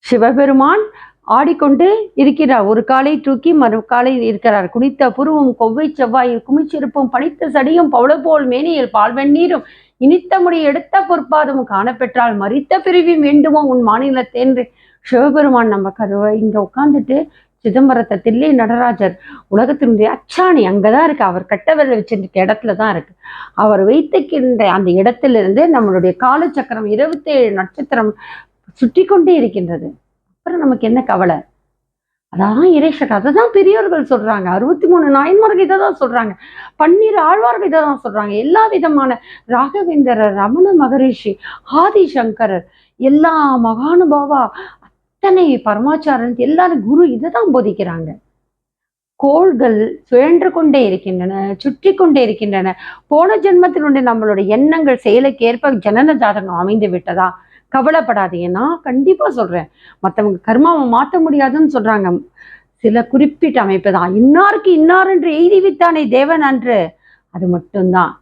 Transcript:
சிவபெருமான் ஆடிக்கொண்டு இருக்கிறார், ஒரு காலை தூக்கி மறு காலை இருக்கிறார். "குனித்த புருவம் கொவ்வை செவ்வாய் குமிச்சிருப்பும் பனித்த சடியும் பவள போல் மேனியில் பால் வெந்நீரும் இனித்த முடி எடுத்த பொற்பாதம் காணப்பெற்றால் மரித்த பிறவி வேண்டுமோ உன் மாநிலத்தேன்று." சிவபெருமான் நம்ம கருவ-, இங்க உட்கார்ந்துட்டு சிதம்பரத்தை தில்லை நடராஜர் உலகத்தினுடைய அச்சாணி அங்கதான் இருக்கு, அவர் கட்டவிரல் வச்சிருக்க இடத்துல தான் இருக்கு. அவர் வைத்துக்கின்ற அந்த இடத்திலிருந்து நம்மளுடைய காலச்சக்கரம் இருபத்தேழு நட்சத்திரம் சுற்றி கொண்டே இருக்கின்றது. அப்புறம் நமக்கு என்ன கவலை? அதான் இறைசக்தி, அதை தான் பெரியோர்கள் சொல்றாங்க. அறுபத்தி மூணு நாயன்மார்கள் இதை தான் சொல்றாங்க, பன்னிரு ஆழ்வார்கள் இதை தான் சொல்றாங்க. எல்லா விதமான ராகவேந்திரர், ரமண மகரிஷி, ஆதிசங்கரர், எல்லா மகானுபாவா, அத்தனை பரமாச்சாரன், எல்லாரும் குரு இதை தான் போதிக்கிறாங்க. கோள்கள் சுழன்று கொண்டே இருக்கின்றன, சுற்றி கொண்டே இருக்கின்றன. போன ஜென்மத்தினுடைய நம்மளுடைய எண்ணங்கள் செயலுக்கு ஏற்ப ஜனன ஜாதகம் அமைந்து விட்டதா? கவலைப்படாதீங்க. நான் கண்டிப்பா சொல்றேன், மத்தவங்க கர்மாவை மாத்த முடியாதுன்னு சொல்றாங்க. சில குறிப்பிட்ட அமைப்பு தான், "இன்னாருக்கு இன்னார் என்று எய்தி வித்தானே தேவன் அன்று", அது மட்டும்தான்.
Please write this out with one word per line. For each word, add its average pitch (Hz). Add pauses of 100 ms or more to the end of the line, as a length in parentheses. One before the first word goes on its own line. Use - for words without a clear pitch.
சிவபெருமான் 269 (440)
ஆடிக்கொண்டு 294 (260)
இருக்கிறார், 269
ஒரு 214
காலை 269
தூக்கி 285
மறு 233
காலை 247 (120)
இருக்கிறார். 208
"குனித்த 269
புருவம் 285
கொவ்வை 233
செவ்வாய் 247
குமிச்சிருப்பும் 285
பனித்த 294
சடியும் 294
பவள 254 (100)
போல் 302
மேனியில் 277
பால் 226
வெந்நீரும் 294 (360)
இனித்த 349
முடி 349
எடுத்த 285
பொற்பாதம் 277
காணப்பெற்றால் 233
மரித்த 269
பிறவி 349
வேண்டுமோ 294
உன் 254
மாநிலத்தேன்று." 247 (400)
சிவபெருமான் 262
நம்ம 196
கருவ-, 208
இங்க 214
உட்கார்ந்துட்டு 269 (480)
சிதம்பரத்தை 240
தில்லை 240
நடராஜர் 233 (360)
உலகத்தினுடைய 226
அச்சாணி 359
அங்கதான் 214
இருக்கு, 294
அவர் 185
கட்டவிரல் 269
வச்சிருக்க 196
இடத்துல 202
தான் 214
இருக்கு. 165 (420)
அவர் 208
வைத்துக்கின்ற 262
அந்த 180
இடத்திலிருந்து 220
நம்மளுடைய 190
காலச்சக்கரம் 254
இருபத்தேழு 285
நட்சத்திரம் 214 (680)
சுற்றி 262
கொண்டே 370
இருக்கின்றது. 190 (420)
அப்புறம் 339
நமக்கு 254
என்ன 240
கவலை? 175 (920)
அதான் 214
இறைசக்தி, 302
அதை 202
தான் 453
பெரியோர்கள் 392
சொல்றாங்க. 208
அறுபத்தி 247
மூணு 339
நாயன்மார்கள் 370
இதை 381
தான் 359
சொல்றாங்க, 233 (420)
பன்னிரு 392
ஆழ்வார்கள் 403
இதை 320
தான் 294
சொல்றாங்க. 208
எல்லா 330
விதமான 285 (320)
ராகவேந்திரர், 254
ரமண 277
மகரிஷி, 262 (420)
ஆதிசங்கரர், 240 (340)
எல்லா 294 (300)
மகானுபாவா, 285 (800)
அத்தனை 370 (160)
பரமாச்சாரன், 247
எல்லாரும் 311
குரு 302
இதை 247
தான் 427
போதிக்கிறாங்க. 180 (1120)
கோள்கள் 277 (240)
சுழன்று 302
கொண்டே 302
இருக்கின்றன, 185 (240)
சுற்றி 285
கொண்டே 320
இருக்கின்றன. 202 (340)
போன 381
ஜென்மத்தினுடைய 330
நம்மளுடைய 214
எண்ணங்கள் 277
செயலுக்கு 247
ஏற்ப 240
ஜனன 254
ஜாதகம் 202
அமைந்து 208
விட்டதா? 180 (440)
கவலைப்படாதீங்க. 226
நான் 226
கண்டிப்பா 277
சொல்றேன், 180 (340)
மத்தவங்க 196
கர்மாவை 285
மாத்த 277
முடியாதுன்னு 294
சொல்றாங்க. 208 (720)
சில 233
குறிப்பிட்ட 294
அமைப்பு 190
தான், 185
"இன்னாருக்கு 370
இன்னார் 359
என்று 339
எய்தி 349
வித்தானே 330
தேவன் 285
அன்று", 247 (560)
அது 180
மட்டும்தான். 180